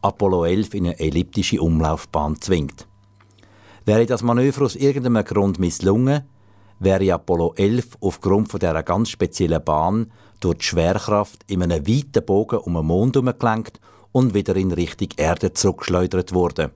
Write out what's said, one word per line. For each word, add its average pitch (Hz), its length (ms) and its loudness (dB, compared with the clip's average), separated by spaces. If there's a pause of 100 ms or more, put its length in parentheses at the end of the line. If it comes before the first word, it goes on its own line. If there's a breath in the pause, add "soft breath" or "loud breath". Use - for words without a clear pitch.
Apollo 95 440 0
elf 98 300 0
in 95 120 -2
eine 85 140 -4
elliptische 82 600 -2
Umlaufbahn 78 800 0
zwingt. 80 460 -4 (960 loud breath)
Wäre 110 220 4
das 113 160 -2
Manöver 127 420 2
aus - 120 -2
irgendeinem 123 480 0
Grund 98 340 0
misslungen, 107 640 2 (560 soft breath)
wäre 95 340 2
Apollo 85 440 0
elf 110 440 0
aufgrund 98 480 0
von - 120 -8
dieser 80 240 0
ganz 104 260 0
speziellen 82 540 -2
Bahn 90 480 -2 (260 soft breath)
durch 87 200 -2
die - 80 -6
Schwerkraft 92 840 0
in 92 160 -2
einem 82 240 -2
weiten 135 360 0
Bogen 107 340 0
um 87 160 -6
den 80 120 -2
Mond 104 300 0
herumgelenkt 120 640 -2 (320 soft breath)
und 127 220 2
wieder 101 200 0
in 95 160 0
Richtung 85 460 -4
Erde 82 360 0
zurückgeschleudert 90 800 -2
worden. 85 440 0